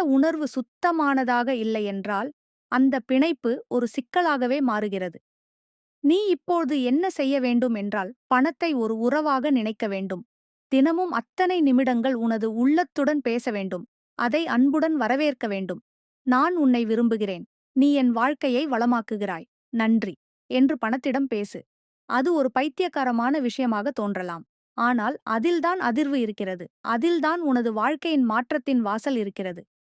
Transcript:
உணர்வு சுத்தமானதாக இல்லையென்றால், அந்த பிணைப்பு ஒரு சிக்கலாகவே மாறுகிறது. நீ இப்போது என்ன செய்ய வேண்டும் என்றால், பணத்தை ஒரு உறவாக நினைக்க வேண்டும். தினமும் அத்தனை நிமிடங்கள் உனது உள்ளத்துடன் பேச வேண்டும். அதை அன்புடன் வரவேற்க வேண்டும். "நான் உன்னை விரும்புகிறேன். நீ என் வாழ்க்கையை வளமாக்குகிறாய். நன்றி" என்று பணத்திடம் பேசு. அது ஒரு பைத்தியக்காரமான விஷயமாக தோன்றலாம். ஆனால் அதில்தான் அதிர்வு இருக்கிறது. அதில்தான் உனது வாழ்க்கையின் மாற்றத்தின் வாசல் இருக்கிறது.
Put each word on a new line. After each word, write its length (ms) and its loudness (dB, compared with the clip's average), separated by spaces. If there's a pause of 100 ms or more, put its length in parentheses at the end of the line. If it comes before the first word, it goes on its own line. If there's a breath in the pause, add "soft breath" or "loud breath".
உணர்வு 440 2
சுத்தமானதாக 1080 0
இல்லையென்றால், 760 -4 (440)
அந்த 280 4
பிணைப்பு 500 0 (180)
ஒரு 180 -2
சிக்கலாகவே 760 0
மாறுகிறது. 580 -2 (840)
நீ 140 4 (100)
இப்போது 540 0
என்ன 280 2
செய்ய 300 0
வேண்டும் 340 2
என்றால், 360 -4 (160)
பணத்தை 480 0
ஒரு 240 0
உறவாக 520 0
நினைக்க 380 -2
வேண்டும். 360 -6 (480)
தினமும் 400 2
அத்தனை 480 -2
நிமிடங்கள் 540 2
உனது 400 -2
உள்ளத்துடன் 640 0
பேச 300 -2
வேண்டும். 340 -6 (340)
அதை 280 0
அன்புடன் 500 2
வரவேற்க 520 0
வேண்டும். 320 -6 (460)
"நான் 300 2
உன்னை 280 4
விரும்புகிறேன். 600 0 (320)
நீ 160 6
என் 180 4
வாழ்க்கையை 560 0
வளமாக்குகிறாய். 800 -2 (260)
நன்றி" 420 2 (360)
என்று 280 4
பணத்திடம் 500 -2
பேசு. 320 -6 (480)
அது 260 0
ஒரு 200 2
பைத்தியக்காரமான 880 -2
விஷயமாக 500 -2
தோன்றலாம். 540 -6 (340)
ஆனால் 460 0
அதில்தான் 560 0
அதிர்வு 340 0
இருக்கிறது. 500 -4 (200)
அதில்தான் 560 0
உனது 320 0
வாழ்க்கையின் 520 0
மாற்றத்தின் 560 0
வாசல் 360 -2
இருக்கிறது. 460 -6 (240)